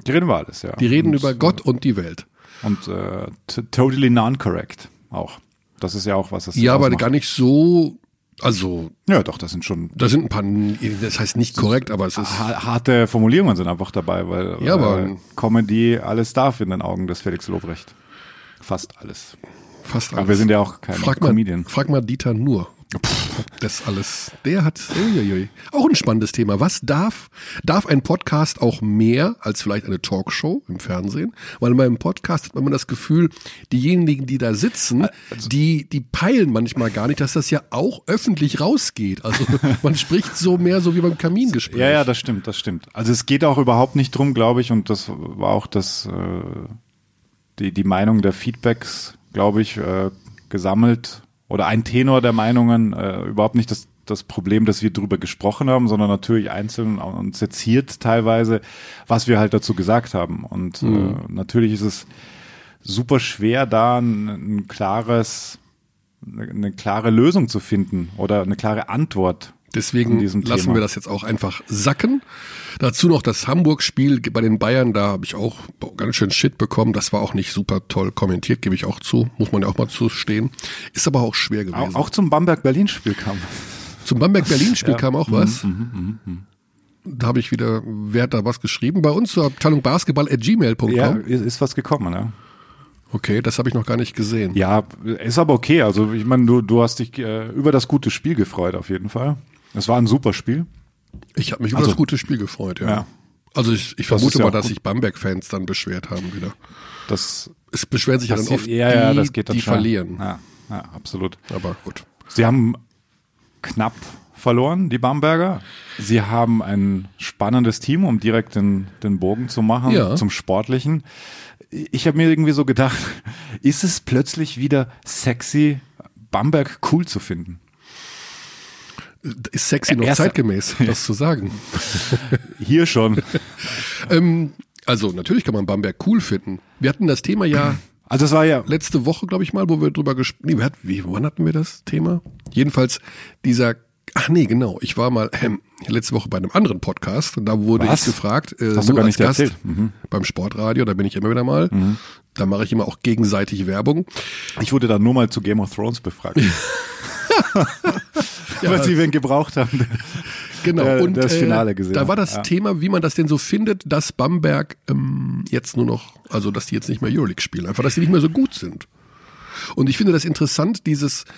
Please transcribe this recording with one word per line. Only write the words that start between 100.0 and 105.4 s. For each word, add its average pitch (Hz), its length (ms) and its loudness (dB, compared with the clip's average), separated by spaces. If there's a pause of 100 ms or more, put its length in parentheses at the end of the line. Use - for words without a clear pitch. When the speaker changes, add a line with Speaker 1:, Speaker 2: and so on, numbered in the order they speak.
Speaker 1:
super 110 280 2
Spiel. 151 320 -4 (720)
Speaker 2:
Ich - 160 -2
habe - 100 -8
mich 110 80 -2
über 135 80 0
Speaker 1:
Also 156 120 4
Speaker 2:
das 175 60 0
gute 147 200 2
Spiel 135 200 -4
gefreut, 98 440 -8
ja. 98 80 -2
Speaker 1:
Ja. 104 160 -2 (480)
Speaker 2:
Also 117 180 0
ich, 107 200 -2
ich - 80 -18
Speaker 1:
Das - 80 -8
Speaker 2:
vermute 113 260 4
Speaker 1:
ist 139 60 4
ja - 40 4
Speaker 2:
mal, 101 60 4
Speaker 1:
auch - 20 0
Speaker 2:
dass 104 120 0
Speaker 1:
gut. 120 80 -4
Speaker 2:
sich 101 120 -8
Bamberg-Fans 98 640 -4